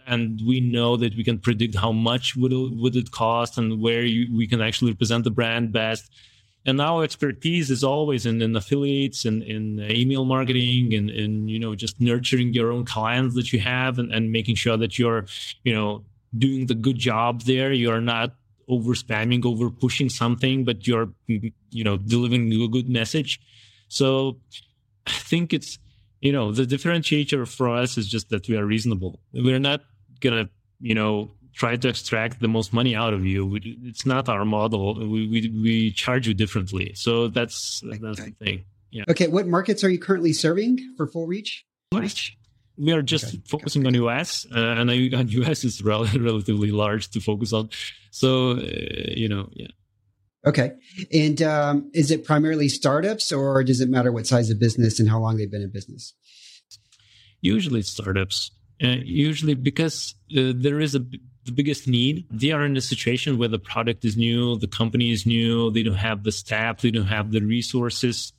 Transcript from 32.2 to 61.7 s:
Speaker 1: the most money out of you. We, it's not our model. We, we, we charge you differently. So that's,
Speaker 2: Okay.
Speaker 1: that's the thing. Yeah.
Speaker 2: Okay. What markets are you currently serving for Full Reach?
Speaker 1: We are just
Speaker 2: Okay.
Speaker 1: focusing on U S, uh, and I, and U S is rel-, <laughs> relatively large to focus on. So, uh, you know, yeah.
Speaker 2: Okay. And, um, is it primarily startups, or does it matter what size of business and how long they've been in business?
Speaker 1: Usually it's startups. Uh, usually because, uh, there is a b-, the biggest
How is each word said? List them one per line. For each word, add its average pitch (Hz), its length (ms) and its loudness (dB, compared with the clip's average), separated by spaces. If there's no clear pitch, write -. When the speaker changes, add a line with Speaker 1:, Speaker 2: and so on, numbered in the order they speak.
Speaker 1:
the 117 80 0
most 110 240 0
money 117 240 2
out 113 180 0
of 95 120 0
you. 95 200 0
We, 110 380 -6
it's 120 220 -10
not 131 240 0
our 104 160 0
model. 107 500 0
We, 110 320 -2
we, 113 220 0
we 113 300 2
charge 127 340 -2
you 110 80 2
differently. 95 600 -2
So 117 320 0
that's, - 580 -4
Speaker 2:
Okay. 110 160 -10
Speaker 1:
that's 107 220 -8
the 107 80 -14
thing. 98 320 -6
Yeah. 110 180 -10
Speaker 2:
Okay. 170 180 2
What 185 180 0
markets 185 380 0
are 190 60 4
you 180 100 2
currently 170 320 2
serving 214 640 0
for 151 100 -4
Full 165 220 -6
Reach? 202 380 -8
Speaker 1:
We 147 180 2
are 151 100 2
just 139 240 0
Speaker 2:
Okay. 107 180 -8
Speaker 1:
focusing 147 400 0
on 127 80 4
U 120 160 4
S, 143 420 -4
uh, 117 60 -4
and 117 320 2
I, 123 60 4
and 123 180 0
U 120 120 2
S 151 200 0
is 107 200 -2
rel-, 107 220 2
<laughs> 101 120 0
relatively 107 540 0
large 104 400 0
to 110 80 -4
focus 104 340 -2
on. 110 160 0
So, 131 440 2
uh, 123 80 -2
you - 680 -6
know, 98 240 -4
yeah. - 140 -14
Speaker 2:
Okay. 131 260 2
And, 151 300 4
um, 147 500 0
is 156 160 4
it 156 160 0
primarily 151 440 2
startups, 170 640 0
or 135 320 2
does 127 160 4
it 127 100 2
matter 127 220 4
what 113 140 -2
size 120 240 4
of 104 100 2
business 113 400 4
and 110 80 6
how 110 120 4
long 110 180 0
they've 104 140 -2
been 104 100 -6
in 98 80 -6
business? - 440 -14
Speaker 1:
Usually 175 400 2
it's 101 80 -6
startups. 95 600 -4
Uh, 127 200 2
usually 151 500 0
because, 139 640 -2
uh, 131 200 4
there 143 240 0
is 143 160 0
a 139 40 0
b-, 127 220 -8
the 120 60 -8
biggest 143 360 -2